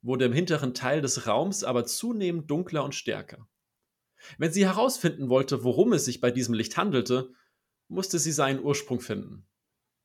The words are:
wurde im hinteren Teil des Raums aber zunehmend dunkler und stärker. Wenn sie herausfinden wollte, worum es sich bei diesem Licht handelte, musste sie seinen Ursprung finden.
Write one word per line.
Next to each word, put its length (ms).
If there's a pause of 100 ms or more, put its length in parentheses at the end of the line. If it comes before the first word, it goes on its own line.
wurde 240
im 80
hinteren 400
Teil 300
des 240
Raums 360
aber 220
zunehmend 680
dunkler 340
und 100
stärker. 540 (920)
Wenn 140
sie 120
herausfinden 640
wollte, 360
worum 280
es 120
sich 160
bei 100
diesem 240
Licht 220
handelte, 560 (560)
musste 300
sie 140
seinen 300
Ursprung 380
finden. 460 (580)